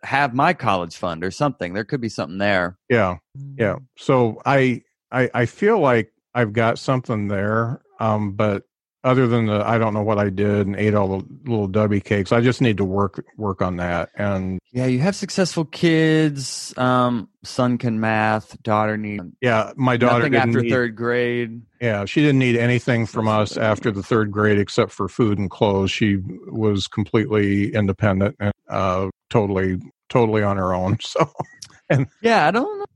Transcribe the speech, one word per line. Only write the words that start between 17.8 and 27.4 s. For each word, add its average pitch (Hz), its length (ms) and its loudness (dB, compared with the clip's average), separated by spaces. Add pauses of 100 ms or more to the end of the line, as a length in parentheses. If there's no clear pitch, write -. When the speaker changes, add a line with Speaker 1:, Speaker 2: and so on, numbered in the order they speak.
Speaker 1:
math, 110 640 0
daughter 107 360 0
need 104 220 -8 (200)
Speaker 2:
Yeah, 110 360 0
my 127 200 2
daughter 120 280 4
Speaker 1:
nothing - 80 0
Speaker 2:
didn't 131 180 4
Speaker 1:
after 117 120 2
Speaker 2:
need 117 80 -2
Speaker 1:
third 120 260 0
grade. 120 680 -2 (180)
Speaker 2:
Yeah, 107 240 0
she 123 160 0
didn't 143 200 4
need 123 160 4
anything 120 500 2
from 113 180 -4
Speaker 1:
That's 107 280 2
Speaker 2:
us - 40 -8
after 110 340 0
the 98 120 -2
third 107 280 0
grade 104 280 2
except 101 340 0
for 98 160 -4
food 104 300 0
and 98 120 -4
clothes. 98 400 2
She 101 280 2 (300)
was 107 400 0
completely 104 840 0